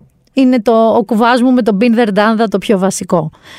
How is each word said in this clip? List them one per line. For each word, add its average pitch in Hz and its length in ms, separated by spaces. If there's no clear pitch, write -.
Είναι 254 300
το, 226 320
ο 226 100
κουβάς 233 380
μου 254 100
με 247 100
τον 202 180
Been 233 180
There, 214 160
Done 214 280
That, 226 80
το 196 80
πιο 196 200
βασικό. 180 520